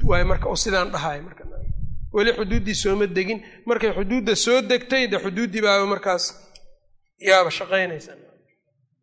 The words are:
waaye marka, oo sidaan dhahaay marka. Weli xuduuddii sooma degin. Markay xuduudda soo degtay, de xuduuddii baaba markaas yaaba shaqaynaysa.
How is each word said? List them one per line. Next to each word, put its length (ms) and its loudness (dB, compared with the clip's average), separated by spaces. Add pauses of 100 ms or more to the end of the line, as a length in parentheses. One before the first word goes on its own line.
waaye 200 4
marka, 240 2
oo 80 -4
sidaan 360 -2
dhahaay 280 -6
marka. 220 -16 (680)
Weli 200 2
xuduuddii 420 -2
sooma 320 0
degin. 340 -4 (260)
Markay 300 0
xuduudda 400 0
soo 240 2
degtay, 480 0
de 100 -2
xuduuddii 440 -4
baaba 240 4
markaas 380 -2 (920)
yaaba 320 4
shaqaynaysa. 640 -4 (880)